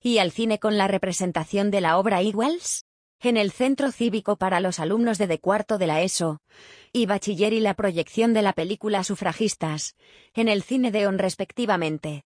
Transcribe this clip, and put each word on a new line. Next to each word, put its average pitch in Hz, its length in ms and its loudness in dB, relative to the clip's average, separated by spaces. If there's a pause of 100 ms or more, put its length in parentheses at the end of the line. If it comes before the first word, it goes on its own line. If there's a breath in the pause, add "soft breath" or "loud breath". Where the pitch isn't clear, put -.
y 240 160 0
al 185 140 2
cine 220 280 -2
con 214 180 0
la 196 120 2
representación 190 800 -2
de 196 80 2
la 165 180 2
obra 190 240 2
Iguals, 226 640 -2 (360)
en 240 160 2
el 202 140 2
Centro 262 420 0
Cívico 208 420 0
para 185 240 0
los 185 200 -2
alumnos 214 380 0
de, 196 100 0
de 160 120 0
cuarto 208 380 0
de 180 100 0
la 156 140 2
eso, 165 400 -2 (500 loud breath)
y 233 140 2
bachiller 202 480 0
y 220 80 2
la 202 140 0
proyección 202 580 0
de 220 80 4
la 202 120 2
película 196 520 -2
Sufragistas, 175 920 -4 (380 soft breath)
en 226 140 0
el 202 160 2
Cine 254 280 0
de 202 160 0
On 190 100 0
respectivamente. 175 1080 -2